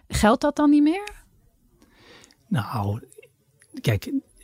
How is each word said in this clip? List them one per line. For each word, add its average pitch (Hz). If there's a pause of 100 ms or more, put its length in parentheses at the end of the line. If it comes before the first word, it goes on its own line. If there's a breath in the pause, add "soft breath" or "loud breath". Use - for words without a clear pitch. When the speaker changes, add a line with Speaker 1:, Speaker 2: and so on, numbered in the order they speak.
Speaker 1:
Geldt 220
dat 294
dan 294
niet 294
meer? 370 (1400 soft breath)
Speaker 2:
Nou, 104 (800)
kijk, - (340)